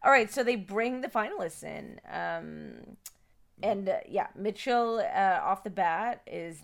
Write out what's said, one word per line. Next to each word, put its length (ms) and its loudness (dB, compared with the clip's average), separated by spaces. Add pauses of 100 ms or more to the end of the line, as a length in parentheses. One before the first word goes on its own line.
All 80 8
right, 200 8
so 140 0
they 120 4
bring 460 -2
the 60 -4
finalists 560 -2
in. 360 -10 (100)
Um, 840 -8 (680)
and, 260 0
uh, 100 2 (100)
yeah, 280 0
Mitchell, 640 0
uh, 420 2
off 220 0
the 60 -8
bat, 560 0
is 360 -8